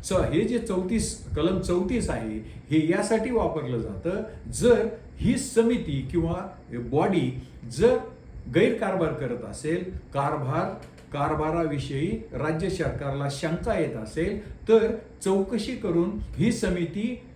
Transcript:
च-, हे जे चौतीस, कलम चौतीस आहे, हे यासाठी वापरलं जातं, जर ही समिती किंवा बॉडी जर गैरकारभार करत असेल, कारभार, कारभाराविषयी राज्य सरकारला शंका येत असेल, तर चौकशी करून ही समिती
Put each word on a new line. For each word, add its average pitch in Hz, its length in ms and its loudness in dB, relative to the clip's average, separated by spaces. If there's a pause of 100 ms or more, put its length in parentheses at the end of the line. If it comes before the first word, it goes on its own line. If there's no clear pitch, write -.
च-, 190 100 -4
हे 165 280 4
जे 233 180 0
चौतीस, - 640 -2 (100)
कलम 175 240 2
चौतीस 180 500 0
आहे, 113 280 -4 (340)
हे 156 200 4
यासाठी 208 400 2
वापरलं 160 460 0
जातं, 113 460 -4 (280)
जर 202 360 6 (300)
ही - 200 2
समिती 226 720 2
किंवा 175 380 0 (200)
बॉडी 127 720 0 (300)
जर 226 260 6 (580)
गैरकारभार 185 580 2
करत 120 360 -6
असेल, 180 420 -4 (220)
कारभार, 147 560 0 (440)
कारभाराविषयी 151 1120 -2 (100)
राज्य 160 360 -2
सरकारला 139 640 -2
शंका 175 480 -2
येत - 160 0
असेल, - 720 -6
तर 220 280 6 (280)
चौकशी 196 520 0
करून 180 360 0 (240)
ही 208 160 4
समिती 202 720 -2 (140)